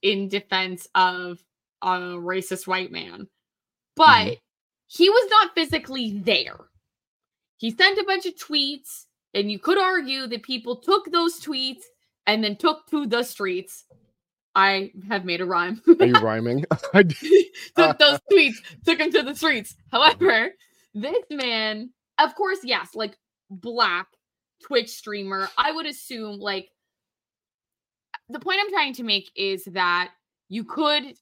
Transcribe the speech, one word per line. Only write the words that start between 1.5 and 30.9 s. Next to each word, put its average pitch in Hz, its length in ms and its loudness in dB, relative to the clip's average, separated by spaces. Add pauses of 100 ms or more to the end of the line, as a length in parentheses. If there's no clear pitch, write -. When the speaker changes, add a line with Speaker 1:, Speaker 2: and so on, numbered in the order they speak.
Speaker 1:
a 185 80 -4 (300)
racist 185 480 -6
white 185 260 -4
man, - 360 -14 (680)
but 320 100 8
Speaker 2:
Mm-hmm. 226 260 6 (560)
Speaker 1:
he 349 220 4
was 440 200 4
not 415 240 4
physically 262 640 -4
there. 185 400 -2 (960)
He 226 140 -6
sent 381 280 2
a 359 60 -2
bunch 381 220 -2
of 349 80 -8
tweets, 285 720 -8 (260)
and 202 180 -2
you 208 100 -8
could 381 180 0
argue 277 480 -2
that 226 160 -10
people 247 340 -8
took 381 340 0
those 339 300 0
tweets 262 420 -8 (440)
and 214 180 2
then 208 120 -4
took 311 320 0
to 294 180 -4
the 233 160 0
streets. 190 600 -8 (720)
I 196 340 2 (180)
have 202 160 -4
made 175 160 -2
a 185 60 -4
rhyme. 180 400 -2
<laughs> 330 140 10
Speaker 2:
Are - 60 6
you 123 80 6
rhyming? 113 500 0 (140)
<laughs> - 160 -6
I 196 100 8
d- 311 460 4 (120)
Speaker 1:
<laughs> - 140 -20
Took 311 240 4
those 285 240 6
Speaker 2:
<laughs> - 80 0
Speaker 1:
tweets, 294 240 6 (280)
took 339 140 2
'em 320 140 0
to - 100 2
the 269 140 -8
streets. 277 400 -2 (160)
However, 294 580 2 (420)
this 294 380 -4
man, 233 600 -4 (280)
of 302 160 2
course, 381 300 -4
yes, 220 320 -6
like, 214 200 -8 (320)
black 196 600 -4 (580)
Twitch 240 240 -2
streamer, 196 680 -8
I 269 140 2
would 311 160 -6
assume, 220 540 -12
like, 196 280 -6 (1600)
the 240 120 -14
point 370 200 -2
I'm 415 100 -4
trying 294 240 -2
to 247 80 -12
make 202 340 -4
is 190 300 -6
that 180 440 -2 (380)
you 214 160 -8
could 247 580 -2